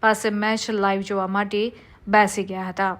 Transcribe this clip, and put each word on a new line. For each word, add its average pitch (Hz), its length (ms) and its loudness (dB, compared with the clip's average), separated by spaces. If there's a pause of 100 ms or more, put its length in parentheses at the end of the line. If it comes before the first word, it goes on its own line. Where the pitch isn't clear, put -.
પાસે 220 280 2 (140)
મેચ 220 240 0 (160)
લાઈવ 196 300 0
જોવા 190 260 -2
માટે 208 240 -2 (540)
બેસી 202 340 4
ગયા 185 220 -6
હતા. 190 280 0